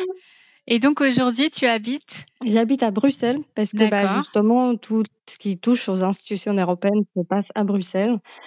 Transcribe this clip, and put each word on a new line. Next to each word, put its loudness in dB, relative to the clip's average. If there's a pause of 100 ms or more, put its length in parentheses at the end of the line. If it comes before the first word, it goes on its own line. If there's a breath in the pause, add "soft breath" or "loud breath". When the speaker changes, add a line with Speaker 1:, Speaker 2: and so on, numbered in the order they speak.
(680 loud breath)
Speaker 1:
Et 2
donc, 2
aujourd'hui, 2
tu 0
habites ? -4 (180)
Speaker 2:
J'habite 2
à 2
Bruxelles 0 (160)
parce -2
que, 4
bah, 2
Speaker 1:
D'accord. 0
Speaker 2:
justement, 2
tout -2 (260)
ce -8
qui -6
touche 0
aux -2
institutions -2
européennes 0 (120)
se -2
passe -2
à -2
Bruxelles. -2 (300 loud breath)